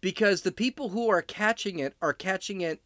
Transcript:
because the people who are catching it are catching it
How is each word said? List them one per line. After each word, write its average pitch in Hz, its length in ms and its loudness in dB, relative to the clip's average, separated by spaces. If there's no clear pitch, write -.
because 190 420 2
the 190 80 0
people 254 380 -2
who 226 200 0
are 180 140 6
catching 208 560 -2
it 139 240 -4
are 156 100 2
catching 190 480 -4
it 160 260 -4